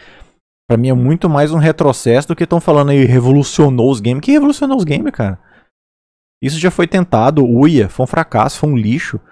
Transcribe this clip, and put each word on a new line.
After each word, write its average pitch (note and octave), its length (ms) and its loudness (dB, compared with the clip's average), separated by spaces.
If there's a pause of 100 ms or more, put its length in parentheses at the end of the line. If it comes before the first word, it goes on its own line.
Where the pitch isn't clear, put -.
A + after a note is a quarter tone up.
(680)
pra A#2 80 0
mim B2 120 0
é C3 40 2
muito C#3 360 0
mais D3+ 220 0
um E3 60 0
retrocesso D3 720 0
do E3 80 -4
que E3+ 100 -4
tão E3+ 140 0
falando D3 300 2
aí, C#3 160 4
revolucionou B2+ 840 2
os B2 120 -2
games. A#2+ 200 -4
Que C4+ 100 -2
revolucionou C#4+ 440 0
os A3+ 80 0
games, E3 280 -4
cara? G2 280 -6 (1040)
Isso D3 160 -4
já F3 100 0
foi E3+ 180 -6
tentado, D3 580 0
uia, B2 420 2
foi - 160 -6
um - 40 -6
fracasso, B2 520 -2
foi D3+ 100 -2
um C#3+ 60 0
lixo. A2+ 440 -4 (120)